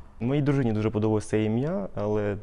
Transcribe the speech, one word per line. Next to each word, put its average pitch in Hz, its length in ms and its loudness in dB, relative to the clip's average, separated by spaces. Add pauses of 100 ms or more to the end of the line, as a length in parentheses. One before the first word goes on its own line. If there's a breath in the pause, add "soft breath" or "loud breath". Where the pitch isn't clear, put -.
(200)
Моїй 135 220 0
дружині 139 320 2
дуже 107 160 2
подобалось 107 360 2
це 107 180 0
ім'я, 120 520 -2
але 104 480 -2